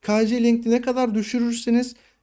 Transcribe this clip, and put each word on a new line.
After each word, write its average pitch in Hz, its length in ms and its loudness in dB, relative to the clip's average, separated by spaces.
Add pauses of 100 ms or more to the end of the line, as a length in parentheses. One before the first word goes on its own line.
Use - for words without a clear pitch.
K 214 260 0
C 240 160 0
Link'i 233 280 2
ne 240 100 2
kadar 247 340 -2
düşürürseniz 233 800 -2 (280)